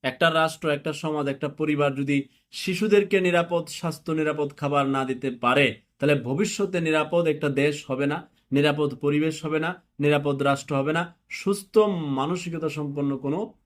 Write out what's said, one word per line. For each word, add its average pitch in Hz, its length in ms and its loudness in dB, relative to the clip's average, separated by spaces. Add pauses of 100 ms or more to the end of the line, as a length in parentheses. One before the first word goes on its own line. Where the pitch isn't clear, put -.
একটা 160 320 0
রাষ্ট্র, 160 340 0
একটা 147 240 -2
সমাজ, 147 360 -4
একটা 139 200 -4
পরিবার 147 460 0
যদি 139 340 0 (240)
শিশুদেরকে 202 680 2
নিরাপদ, 175 480 2
স্বাস্থ্য 165 440 -6
নিরাপদ 151 440 -2
খাবার 143 300 2
না 135 180 0
দিতে 131 260 -4
পারে, 123 500 2 (180)
তাহলে 147 160 2
ভবিষ্যতে 175 680 -2
নিরাপদ 156 460 2
একটা 151 220 0
দেশ 143 400 0
হবে 135 180 -2
না, 160 220 -4 (240)
নিরাপদ 147 420 2
পরিবেশ 147 500 0
হবে 156 160 -2
না, 175 220 -6 (180)
নিরাপদ 143 420 2
রাষ্ট্র 139 340 0
হবে 139 160 0
না, 170 220 -4 (140)
সুস্থ - 500 0 (100)
মানসিকতা 165 800 -2
সম্পন্ন 143 500 -4
কোনো 165 360 -4 (120)